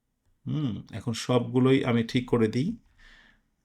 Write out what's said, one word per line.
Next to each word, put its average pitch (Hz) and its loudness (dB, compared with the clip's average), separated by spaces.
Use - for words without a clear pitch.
হুম, 127 -4
এখন 104 -8
সবগুলোই 123 2
আমি 117 2
ঠিক 123 -2
করে 110 4
দিই, 160 -2